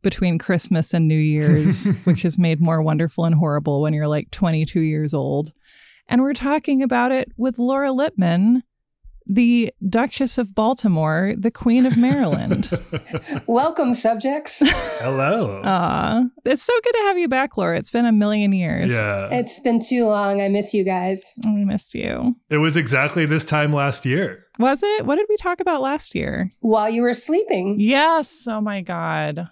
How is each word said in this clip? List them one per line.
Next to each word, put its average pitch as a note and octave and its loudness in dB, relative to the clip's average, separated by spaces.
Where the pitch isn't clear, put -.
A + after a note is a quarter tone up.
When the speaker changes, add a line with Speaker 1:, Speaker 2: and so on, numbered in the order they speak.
Speaker 1:
between F3+ 0
Christmas - 0
and E3 4
New D#3 4
Year's, D3+ 4
Speaker 2:
<laughs> - -16
Speaker 1:
which - 2
is E3 0
made E3 2
more E3 2
wonderful D#3 0
and E3 2
horrible D3 0
when D3+ 0
you're, D3+ -2
like, D3+ -2
twenty-two D#3+ 0
years D3+ 0
old. C#3+ -2
And A#3+ 4
we're C#4 0
talking C#4 0
about B3 0
it C4 -2
with B3 -2
Laura C4+ 0
Lippman, A3+ 2
the A#3+ 2
Duchess B3 -2
of G#3 -4
Baltimore, F#3+ 0
the G#3 -2
Queen A#3+ 2
of B3 2
Maryland. B3 2
Speaker 2:
<laughs> - -8
Speaker 3:
Welcome, C4+ 2
subjects. B3 -2
Speaker 2:
Hello. C3+ -2
Speaker 1:
Aw. F#3+ 0
It's B3+ 0
so - 0
good A#4+ 0
to A#4 0
have G4 2
you F4 0
back, C4 -2
Laura. E3+ 0
It's - -6
been A#3 2
a A#3 4
million G#3 2
years. F3 0
Speaker 2:
Yeah. G#2 0
Speaker 3:
It's B3 -4
been A#3 2
too A#3+ 0
long. G3+ 0
I G3 0
miss G3+ -2
you G3+ 0
guys. F#3+ -4
Speaker 1:
We G#3 0
missed G3 -4
you. - -4
Speaker 2:
It D3+ 0
was D3+ 2
exactly D3 0
this D3+ 0
time D3 0
last C#3+ -2
year. C3+ -2
Speaker 1:
Was C4 2
it? G#4 -2
What C#4 0
did G#4 0
we G#4+ 0
talk F4+ -4
about E4 -2
last C#4 -6
year? - -4
Speaker 3:
While G#3+ 2
you A3+ -2
were A#3+ 0
sleeping. A#3+ -2
Speaker 1:
Yes. C#4+ 2
Oh, A3 -6
my G#3 -4
God. E3 -4